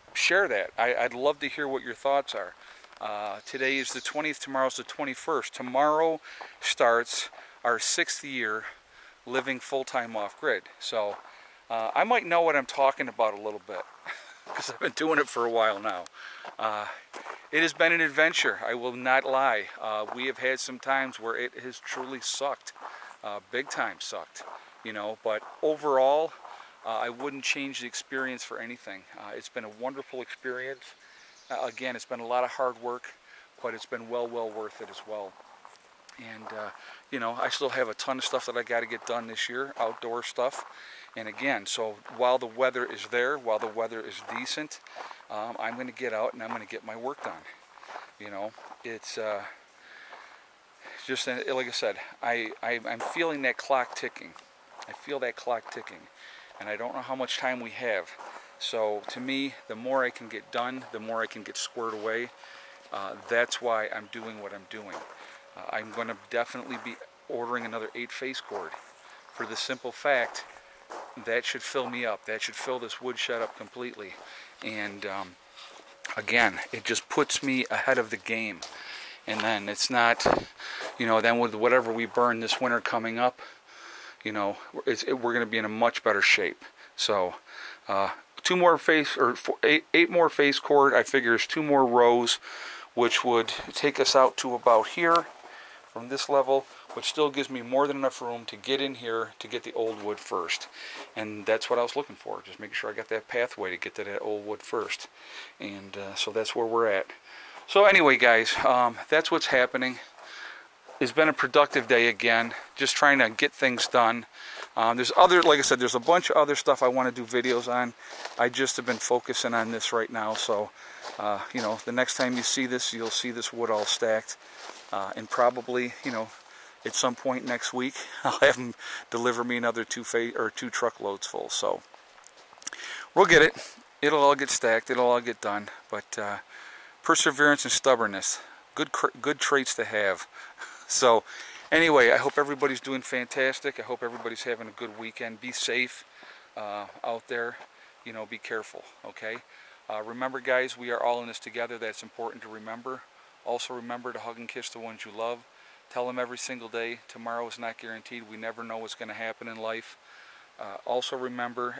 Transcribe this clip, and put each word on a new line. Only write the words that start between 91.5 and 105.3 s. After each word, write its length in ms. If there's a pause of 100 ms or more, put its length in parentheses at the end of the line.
more 220
rows, 540 (560)
which 300
would 240 (260)
take 260
us 160
out 220
to 160
about 340
here 380 (640)
from 160
this 200
level, 380 (280)
which 100
still 260
gives 180
me 140
more 240
than 120
enough 220
room 260
to 100
get 240
in 160
here 420
to 80
get 160
the 120
old 280
wood 160
first. 500 (460)
And 320
that's 240
what 80
I 40
was 120
looking 220
for, 280
just 140
making 160
sure 160
I 40
got 140
that 200
pathway 420
to 60
get 200
to 80
that 160
old 260
wood 160
first. 460 (520)